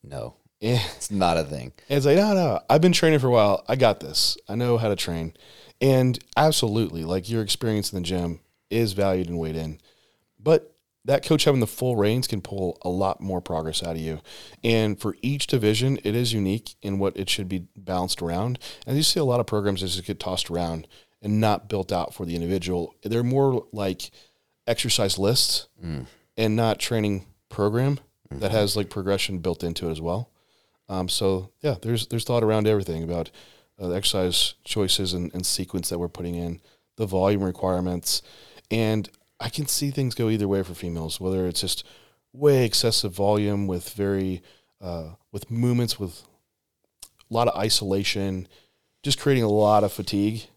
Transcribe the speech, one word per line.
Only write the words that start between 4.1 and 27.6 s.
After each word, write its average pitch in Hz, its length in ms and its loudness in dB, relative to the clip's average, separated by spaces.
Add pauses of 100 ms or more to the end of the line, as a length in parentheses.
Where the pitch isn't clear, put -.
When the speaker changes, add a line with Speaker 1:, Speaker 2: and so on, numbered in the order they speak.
Speaker 2:
I 101 60 -6
know 120 240 2
how 113 100 0
to 104 60 2
train." 82 400 -4 (460)
And 127 360 4 (200)
absolutely, 110 680 2
like, 92 240 -4
your 113 140 -2
experience 107 500 -2
in 95 80 -4
the 85 60 -6
gym 92 320 -2 (320)
is 110 220 0
valued 95 360 0
and 87 80 -6
weighed 80 200 -4
in. 78 240 -8 (580)
But 156 340 0 (320)
that 135 200 0
coach 156 180 2
having 139 160 4
the 110 80 2
full 127 300 -2
reins 110 320 2
can 104 120 -4
pull 95 420 -6
a - 60 -4
lot 95 320 0
more 92 200 -4
progress 80 420 -4
out 85 140 -6
of 80 40 -6
you. 80 200 -6 (420)
And 110 380 2
for 104 220 -4
each 139 260 -2
division, 120 560 2
it 104 100 0
is 117 180 0
unique 101 480 -2
in 98 200 -4
what 98 160 0
it 95 120 -4
should 92 200 -4
be 90 160 -4 (120)
balanced 90 460 -4
around. 92 380 -2 (260)
And 135 100 -2
you 156 60 2
see - 160 2
a 156 60 2
lot 123 160 2
of 117 60 0
programs 101 340 0
that 95 80 -4
just 87 180 -6
get 101 140 -6
tossed - 320 -4
around 85 340 -4 (340)
and 107 200 0
not 107 280 0
built 98 220 -4
out 87 240 -2
for 98 100 -8
the 85 120 -6
individual. 87 680 -2
They're 117 220 -2
more 131 480 2
like 98 400 -6 (560)
exercise 110 500 0
lists - 480 2 (180)
Speaker 1:
Mm. 73 220 -6 (300)
Speaker 2:
and 110 180 2
not 113 240 2
training 104 480 -2 (220)
program 123 500 0 (320)